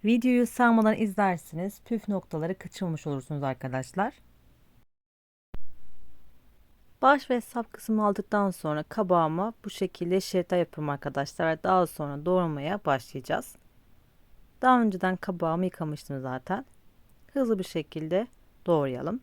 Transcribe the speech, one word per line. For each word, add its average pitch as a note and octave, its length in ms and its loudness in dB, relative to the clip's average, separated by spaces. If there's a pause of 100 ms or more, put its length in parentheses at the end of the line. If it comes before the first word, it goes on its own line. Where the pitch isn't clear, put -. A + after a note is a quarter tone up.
Videoyu B3 420 4
sarmadan A3+ 500 4
izlerseniz F#3+ 880 -2
püf A3+ 220 -4
noktaları F3+ 500 -4
kaçırmamış E3+ 500 -6
olursunuz C#3+ 360 -6
arkadaşlar. C3 720 -4 (3000)
Baş C4+ 280 4
ve B3 120 0
sap - 320 -8
kısmını G#3+ 320 0
aldıktan G3+ 460 0
sonra D3+ 320 -4
kabağıma F3+ 720 2 (120)
bu G#3 40 -6
şekilde F#3 520 -2
şeritler F3+ 360 0
yapıyorum D#3 320 -2
arkadaşlar C#3+ 580 -4
ve D#3+ 160 -2
daha F#3 240 4
sonra D3 380 -8
doğramaya F3 600 0
başlayacağız. - 720 -2 (1040)
Daha B3+ 200 6
önceden F#3 340 0
kabağımı F3 500 -2
yıkamıştım D3+ 560 -6
zaten. C3+ 440 -6 (680)
Hızlı A3+ 260 0
bir F#3 40 -4
şekilde E3 640 -4 (380)
doğrayalım. D3 580 0